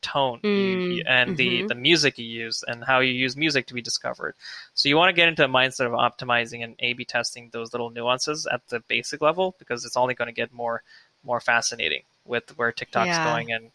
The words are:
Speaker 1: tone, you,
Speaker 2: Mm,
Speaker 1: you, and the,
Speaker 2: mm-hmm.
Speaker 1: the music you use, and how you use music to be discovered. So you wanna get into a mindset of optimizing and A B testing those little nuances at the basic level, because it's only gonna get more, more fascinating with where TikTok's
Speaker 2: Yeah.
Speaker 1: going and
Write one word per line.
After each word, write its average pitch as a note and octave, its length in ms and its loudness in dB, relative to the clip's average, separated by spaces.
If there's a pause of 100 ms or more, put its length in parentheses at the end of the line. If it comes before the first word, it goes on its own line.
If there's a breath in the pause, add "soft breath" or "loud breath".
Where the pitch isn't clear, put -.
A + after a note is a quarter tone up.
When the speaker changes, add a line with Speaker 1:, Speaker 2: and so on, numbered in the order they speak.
Speaker 1:
tone, C3 400 0
you, G#3 80 0
Speaker 2:
Mm, F#3 460 0
Speaker 1:
you, E3+ 100 -4
and B2+ 320 2
the, B2 220 2
Speaker 2:
mm-hmm. G#2 80 -4
Speaker 1:
the A#2+ 60 -2
music C#3 440 4
you A#2+ 80 -8
use, A2+ 420 -6
and A#2 160 -8
how C3 160 4
you C3 120 2
use B2+ 260 -2
music C#3+ 300 0
to B2 60 -12
be B2 60 -6
discovered. A#2+ 540 -6 (400 loud breath)
So - 160 2
you D3 80 6
wanna F3+ 160 6
get E3+ 140 6
into D#3 180 4
a - 20 4
mindset C3 380 2
of A#2+ 60 -2
optimizing A#2+ 720 0
and A2+ 180 -12
A B2 120 0
B B2 140 -8
testing A#2+ 460 -4
those A#2 200 -8
little A#2+ 160 -4
nuances B2 580 -2
at - 220 -4
the A#2+ 120 -6
basic - 420 -4
level, F3+ 360 2
because A#2+ 280 -8
it's A#2+ 100 -6
only B2+ 160 2
gonna A#2+ 200 -6
get A#2 200 -6
more, A#2 300 -6 (420 soft breath)
more A#2+ 160 -2
fascinating A2+ 640 0 (220)
with - 320 -6
where A#2 140 0
TikTok's A#2+ 380 -2
Speaker 2:
Yeah. E3+ 160 0
Speaker 1:
going A#2 260 -2
and A2+ 240 -6